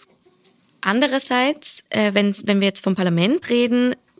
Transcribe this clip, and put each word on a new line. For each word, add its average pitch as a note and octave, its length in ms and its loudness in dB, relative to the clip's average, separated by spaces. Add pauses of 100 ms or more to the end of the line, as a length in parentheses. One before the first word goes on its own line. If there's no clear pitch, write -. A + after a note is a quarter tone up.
(800)
Andererseits, B3+ 1080 0
äh, G#3 240 0
wenn, G3+ 220 2 (100)
wenn G3 140 2
wir G3 80 2
jetzt G3 160 -4
vom F#3+ 100 0
Parlament F3+ 560 0
reden, B3 460 0 (240)